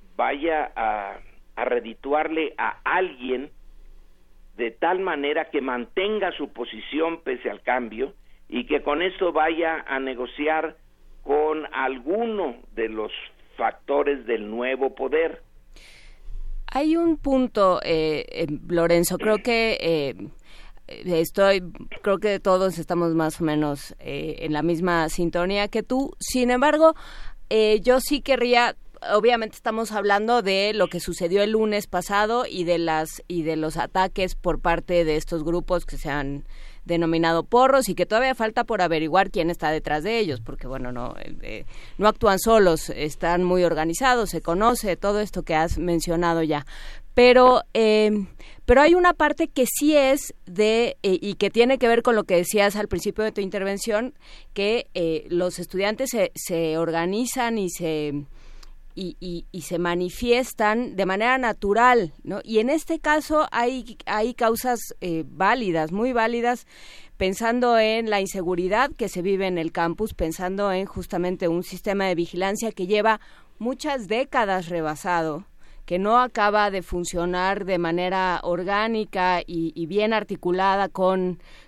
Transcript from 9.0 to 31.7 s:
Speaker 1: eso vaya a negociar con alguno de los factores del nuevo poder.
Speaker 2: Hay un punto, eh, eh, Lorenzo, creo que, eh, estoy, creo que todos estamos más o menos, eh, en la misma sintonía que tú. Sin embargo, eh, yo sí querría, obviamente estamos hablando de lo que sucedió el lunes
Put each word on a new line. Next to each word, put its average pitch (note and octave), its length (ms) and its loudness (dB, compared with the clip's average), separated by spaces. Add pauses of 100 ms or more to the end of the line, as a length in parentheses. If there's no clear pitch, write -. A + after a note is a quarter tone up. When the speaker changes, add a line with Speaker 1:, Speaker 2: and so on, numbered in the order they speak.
Speaker 1:
eso F3+ 320 -2
vaya D#3+ 560 0
a C3+ 100 -2
negociar C#3+ 800 -4 (460)
con D3+ 500 0
alguno C3+ 840 -2 (180)
de A2 160 -2
los A2 200 -6 (460)
factores C#3 680 -2
del G#2+ 240 -4
nuevo B2+ 440 -2
poder. D3+ 480 -2 (1200)
Speaker 2:
Hay D#4 300 0
un E4+ 200 4
punto, B3+ 680 2
eh, D#3 480 0
eh, - 160 -4 (220)
Lorenzo, E3+ 480 4
creo G#3+ 220 2
que, A3+ 420 0
eh, D3 340 0 (720)
estoy, F3+ 760 2 (400)
creo G3 160 2
que G3 200 0
todos F#3+ 400 2
estamos E3+ 360 0
más D#3 260 0
o F3 40 0
menos, D3+ 560 -2
eh, C#3+ 400 -8
en D#3 120 -4
la D3+ 100 -2
misma E3+ 460 0
sintonía F3+ 600 -2
que A3 140 -4
tú. C4 360 -2
Sin B3 320 0
embargo, D4+ 440 6 (560)
eh, G#3+ 300 4
yo B3 200 4
sí C#4 220 -2
querría, A#3+ 520 2 (400)
obviamente A3 400 2
estamos A3 380 -4
hablando G#3 480 2
de G3 340 0
lo F#3 140 2
que F3 120 -6
sucedió F3+ 420 0
el G#3+ 100 2
lunes G#3+ 340 2